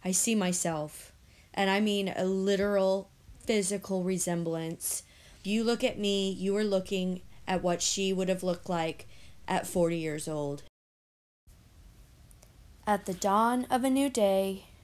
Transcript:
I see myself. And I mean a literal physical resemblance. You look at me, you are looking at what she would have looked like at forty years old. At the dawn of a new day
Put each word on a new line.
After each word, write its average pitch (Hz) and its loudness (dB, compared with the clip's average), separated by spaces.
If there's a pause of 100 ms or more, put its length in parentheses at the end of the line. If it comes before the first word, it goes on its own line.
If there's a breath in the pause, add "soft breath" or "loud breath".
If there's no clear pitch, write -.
I 185 -2
see 226 2
myself. 175 -2 (400 soft breath)
And 196 2
I 196 4
mean 202 0
a - 0
literal 190 2 (360)
physical 196 0
resemblance. 170 -2 (420 loud breath)
You 214 0
look 233 0
at 233 -2
me, 196 0
you 190 -2
are 214 0
looking 185 0 (260 soft breath)
at 185 0
what 175 2
she 190 0
would 185 0
have 185 0
looked 180 -2
like 165 -4 (400 loud breath)
at - -2
forty 170 2
years 156 -4
old. 147 -4 (2250)
At 202 2
the 190 -6
dawn 226 2
of 254 2
a 269 4
new 277 4
day 196 2 (180)